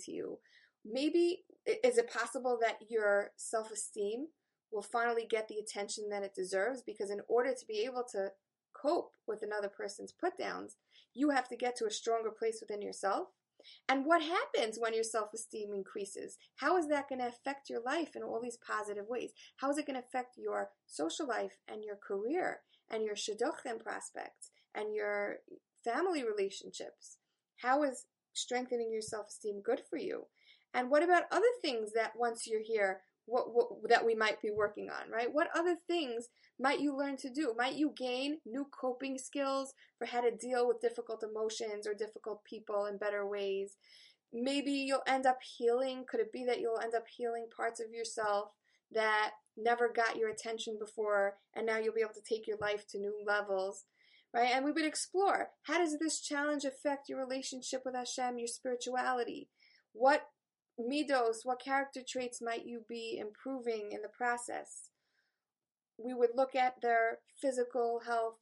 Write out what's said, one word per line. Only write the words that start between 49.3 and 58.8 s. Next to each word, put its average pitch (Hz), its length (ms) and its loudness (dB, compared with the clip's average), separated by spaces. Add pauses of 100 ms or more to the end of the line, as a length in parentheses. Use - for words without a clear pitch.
never 233 360 2
got 226 240 2
your 226 120 2
attention 220 500 -6
before, 208 600 2 (140)
and 226 140 -2
now 226 120 2
you'll 220 160 0
be 226 80 4
able 214 120 0
to 208 60 -16
take 220 260 -2
your 214 140 -2
life 208 300 0
to 196 80 -6
new 208 280 -4
levels, 202 600 0 (460)
right? 240 220 4
And 269 100 4
we 294 60 2
would 311 140 2
explore, 349 640 2 (140)
how 311 160 0
does 302 200 2
this 311 220 0
challenge 294 440 0
affect 277 440 -2
your 262 100 -6
relationship 262 640 -6
with 254 120 -4
Hashem, 247 420 -2
your 233 80 -4
spirituality? 247 1040 -2 (440)